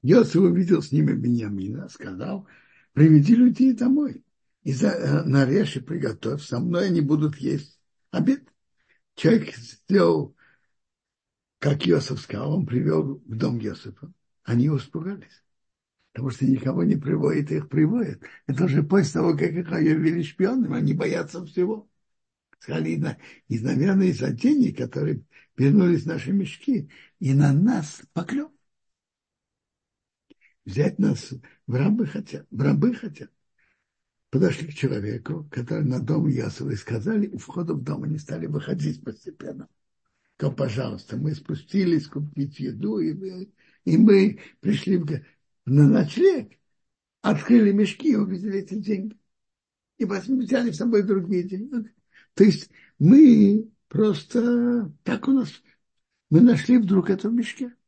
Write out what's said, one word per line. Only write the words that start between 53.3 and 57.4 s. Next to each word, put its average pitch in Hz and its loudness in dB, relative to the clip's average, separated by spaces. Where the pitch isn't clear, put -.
просто 240 -2
так - -6
у 269 2
нас, 233 -2
мы 156 6
нашли 240 4
вдруг 190 2
это 196 -2
в 233 -2
мешке. 240 -6